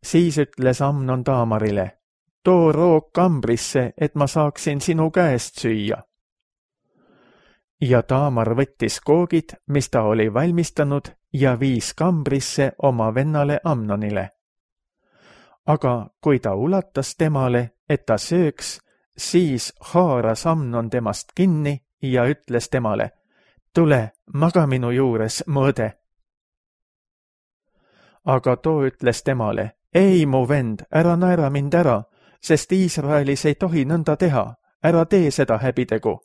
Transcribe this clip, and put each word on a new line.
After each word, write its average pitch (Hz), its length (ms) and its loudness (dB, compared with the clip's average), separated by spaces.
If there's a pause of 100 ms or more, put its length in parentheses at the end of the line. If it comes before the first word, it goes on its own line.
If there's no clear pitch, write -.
Siis 165 340 2
ütles 127 440 0
Amnon 135 420 -2
Taamarile, 107 720 -2 (460)
"Too 175 280 4
roog 156 420 2
kambrisse, 131 840 0
et - 180 -2
ma 147 120 0
saaksin 147 540 -2
sinu 160 300 0
käest 156 480 0
süüa." 107 440 -4 (1800)
Ja 123 220 4
Taamar 131 520 0
võttis 123 500 -2
koogid, 165 440 2 (180)
mis 139 220 -2
ta 123 120 0
oli 107 320 0
valmistanud, 147 760 -2 (240)
ja 131 260 0
viis 127 340 -2
kambrisse 139 800 -2 (120)
oma 117 300 0
vennale 147 500 0
Amnonile. 104 680 -4 (1400)
Aga 123 420 -2 (120)
kui 139 180 2
ta 101 160 -2
ulatas 143 600 -2
temale, 131 560 0 (180)
et 147 160 -2
ta 110 120 0
sööks, - 640 -2 (400)
siis 156 600 0
haaras 123 680 0
Amnon 123 440 -2
temast 113 460 -6
kinni 151 500 0 (160)
ja 127 240 0
ütles 123 440 -4
temale, 110 420 -2 (600)
"Tule, 139 380 2 (220)
maga 160 340 2
minu 127 240 -2
juures, 120 560 -2
mu 143 120 -2
õde." 131 320 0 (2250)
Aga 131 300 2
too 151 320 0
ütles - 360 -2
temale, 110 520 -2 (180)
"Ei, 185 320 4
mu 131 220 0
vend, 123 340 -2 (100)
ära 170 240 2
naera 175 340 2
mind 143 240 -2
ära, 139 300 2 (380)
sest - 300 0
Iisraelis 147 760 0
ei 147 100 2
tohi 165 300 0
nõnda 156 320 0
teha, 123 380 0 (280)
ära 165 220 4
tee 165 260 2
seda 117 260 0
häbitegu. 120 680 -2